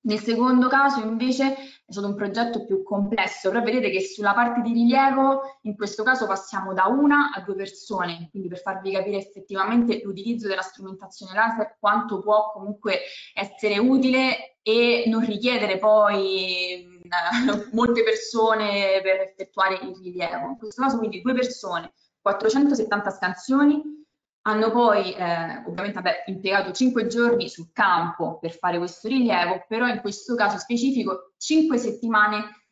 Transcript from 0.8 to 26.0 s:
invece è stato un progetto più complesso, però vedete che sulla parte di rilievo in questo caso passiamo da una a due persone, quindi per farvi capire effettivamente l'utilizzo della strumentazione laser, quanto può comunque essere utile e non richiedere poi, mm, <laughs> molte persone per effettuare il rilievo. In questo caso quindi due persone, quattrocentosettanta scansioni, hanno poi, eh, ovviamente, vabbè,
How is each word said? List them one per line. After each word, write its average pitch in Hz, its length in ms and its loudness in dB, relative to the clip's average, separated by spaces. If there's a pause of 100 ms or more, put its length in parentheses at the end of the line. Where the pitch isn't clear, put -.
invece 254 540 0
è - 380 -16
stato 202 160 -6
un 202 80 -4
progetto 226 480 -4
più 190 180 -2
complesso, 202 680 -2
però 226 120 0
vedete 214 260 0
che 190 120 -2
sulla 202 340 0
parte 240 260 2
di 233 120 -2
rilievo 269 880 4
in 208 140 -8
questo 208 260 -6
caso 240 240 2
passiamo 190 460 -6
da 185 140 2
una 285 460 4
a 196 80 -8
due 190 140 -8
persone, 185 760 -8
quindi 185 160 -8
per 180 120 -10
farvi 190 300 -6
capire 196 280 -2
effettivamente 202 840 -2
l'utilizzo 202 460 -6
della 190 140 -2
strumentazione 190 720 -16
laser, 220 440 -2
quanto 208 420 0
può 214 300 2
comunque 196 520 -6 (300)
essere 202 460 -4
utile 262 840 2
e 233 440 2
non 226 180 2
richiedere 208 540 0
poi, 190 1040 2
mm, 175 260 -20 (200)
<laughs> 240 420 0
molte 233 300 2
persone 214 1000 2
per 190 180 0
effettuare 190 540 -2
il 185 280 -10
rilievo. 175 460 -6
In 269 100 -10
questo 220 240 -8
caso 233 160 0
quindi 196 240 -4
due 254 120 -2
persone, 175 580 -4 (280)
quattrocentosettanta 214 880 0
scansioni, 285 920 0 (400)
hanno 220 280 0
poi, 208 440 2
eh, 170 520 -4
ovviamente, 196 260 -6
vabbè, - 340 -4